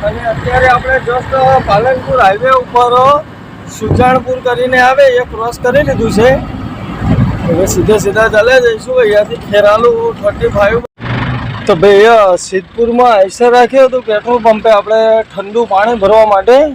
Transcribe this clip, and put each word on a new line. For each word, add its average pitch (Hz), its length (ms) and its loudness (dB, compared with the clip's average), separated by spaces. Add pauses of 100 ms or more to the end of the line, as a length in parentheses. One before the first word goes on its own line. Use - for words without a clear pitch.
અને 226 160 -6
અત્યારે 247 480 -2
આપણે 254 300 0
just 247 400 -4 (280)
પાલનપુર 254 560 -2
હાઈવે 214 280 2
ઉપર 254 720 2 (580)
સુજાણપુર 254 600 0
કરીને 254 420 -2
આવે 262 220 2
એ 254 160 2
ક્રોસ 233 400 -8
કરી 254 240 0
લીધું 226 280 -2
છે. 214 180 2 (1160)
હવે 170 220 0
સીધે 185 320 0
સીધા 208 280 0
ચાલ્યા 226 320 2
જઈશું 240 400 -2
અહીંયાથી 208 360 0
ખેરાલુ 226 880 0
થર્ટી 605 240 -4
ફાઈવ. 453 340 0 (840)
તો 202 80 2
ભાઈ, 196 280 4
અ, 214 320 4
સિદ્ધપુરમાં 233 800 -2
આઈસર 208 380 0
રાખ્યું 247 360 4
હતું 247 160 -4
પેટ્રોલ 220 360 -2
પંપે 220 300 2
આપણે 220 540 2
ઠંડુ 208 420 -6
પાણી 208 280 0
ભરવા 214 320 4
માટે 220 500 2